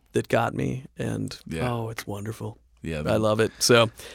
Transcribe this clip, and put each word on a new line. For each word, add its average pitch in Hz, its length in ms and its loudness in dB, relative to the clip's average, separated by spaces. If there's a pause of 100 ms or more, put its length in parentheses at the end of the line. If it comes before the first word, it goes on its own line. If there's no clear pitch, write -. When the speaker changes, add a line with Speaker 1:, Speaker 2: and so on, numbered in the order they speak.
(120)
Speaker 1:
that 120 160 0
got 117 260 2
me, 131 300 -4 (140)
and 110 480 -4
Speaker 2:
Yeah. 127 260 -4
Speaker 1:
oh, 117 160 -4
it's - 180 -10
wonderful. 107 520 -10 (240)
Speaker 2:
Yeah, 78 160 -6
Speaker 1:
I 76 40 -4
Speaker 2:
the 110 160 0
Speaker 1:
love 107 220 2
it. 110 200 2
So, 117 300 6 (240)